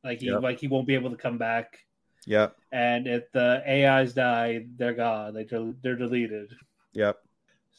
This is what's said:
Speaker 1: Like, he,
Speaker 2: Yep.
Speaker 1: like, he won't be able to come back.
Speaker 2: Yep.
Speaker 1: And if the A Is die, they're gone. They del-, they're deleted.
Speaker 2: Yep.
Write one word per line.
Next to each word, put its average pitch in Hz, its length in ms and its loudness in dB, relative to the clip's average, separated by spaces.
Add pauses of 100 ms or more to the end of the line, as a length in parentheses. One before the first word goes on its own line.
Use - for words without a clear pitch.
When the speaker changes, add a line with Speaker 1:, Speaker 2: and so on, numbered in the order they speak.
Speaker 1:
Like, 123 180 -6
he, 123 60 -4
Speaker 2:
Yep. 104 140 0
Speaker 1:
like, 127 180 -2
he 143 80 -6
won't 131 200 0
be 135 80 4
able 127 160 -2
to 113 60 -8
come 120 200 -4
back. 113 420 -4 (460)
Speaker 2:
Yep. 104 300 2 (180)
Speaker 1:
And 120 340 0
if 120 240 -4
the 123 340 2
A 135 360 4
Is 123 120 0
die, 117 520 0 (100)
they're 120 180 -2
gone. 110 400 -2
They 110 120 -8
del-, 113 360 -6
they're 127 140 -2
deleted. 117 580 -4 (400)
Speaker 2:
Yep. 104 240 0 (600)